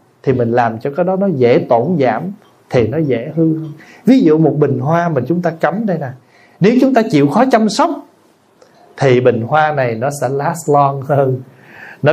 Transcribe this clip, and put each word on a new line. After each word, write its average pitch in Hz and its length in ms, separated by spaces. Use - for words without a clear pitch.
thì 139 100
mình 120 200
làm 117 260
cho 143 180
cái 175 80
đó 185 120
nó 196 100
dễ 139 420
tổn 131 320
giảm, 120 220
thì 117 180
nó 139 100
dễ 139 360
hư 160 240
hơn. 151 140
Ví 254 140
dụ 156 180
một 151 200
bình 131 200
hoa 165 300
mà 147 200
chúng 175 140
ta 170 80
cắm 160 360
đây 175 120
nè, 139 100
nếu 214 200
chúng 269 140
ta 226 160
chịu 143 180
khó 214 240
chăm 220 160
sóc 320 220
thì 127 240
bình 117 220
hoa 151 300
này 127 220
nó 120 160
sẽ 123 80
last 143 400
long 139 340
hơn, 135 380
nó 147 100